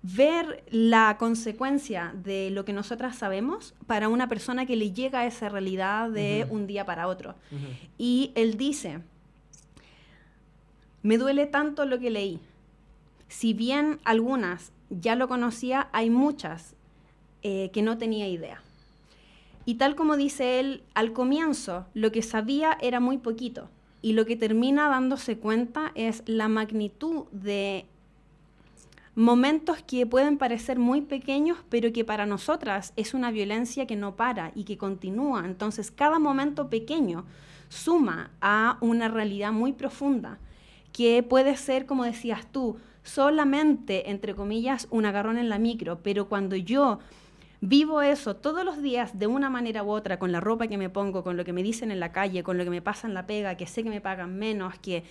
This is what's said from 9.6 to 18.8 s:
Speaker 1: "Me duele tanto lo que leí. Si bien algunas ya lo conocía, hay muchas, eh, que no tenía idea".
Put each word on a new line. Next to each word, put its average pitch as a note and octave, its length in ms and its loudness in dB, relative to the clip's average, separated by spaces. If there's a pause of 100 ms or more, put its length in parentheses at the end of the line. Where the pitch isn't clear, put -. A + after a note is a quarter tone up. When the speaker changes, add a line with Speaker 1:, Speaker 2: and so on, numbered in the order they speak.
Speaker 1:
"Me A3 160 4
duele C#4 300 4
tanto D4 380 0
lo B3+ 140 -2
que B3 120 -2
leí. G3 280 -2 (880)
Si - 260 0
bien C#4+ 520 0
algunas A3+ 680 0 (180)
ya G3+ 260 0
lo B3+ 120 2
conocía, B3 640 -2
hay A3+ 180 2
muchas, A#3+ 640 0 (680)
eh, F#3+ 320 -4
que G#3+ 80 2
no A3+ 160 2
tenía A3 300 -2
idea". E3+ 340 -8 (1040)